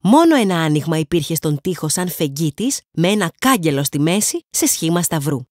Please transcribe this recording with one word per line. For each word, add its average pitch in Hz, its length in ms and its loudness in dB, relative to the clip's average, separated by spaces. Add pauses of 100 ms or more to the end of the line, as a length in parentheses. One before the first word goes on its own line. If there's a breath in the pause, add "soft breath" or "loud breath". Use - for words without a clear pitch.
Μόνο 311 340 6
ένα 190 260 2
άνοιγμα 151 360 0
υπήρχε 160 360 -2
στον 151 260 -2
τοίχο 165 280 -4
σαν 180 200 -2
φεγγίτης, 160 720 -4 (100)
με 165 180 0
ένα 196 300 0
κάγκελο 160 460 0
στη 139 160 -4
μέση 180 380 0 (120)
σε - 160 -2
σχήμα 170 360 0
σταυρού. 151 360 -2 (120)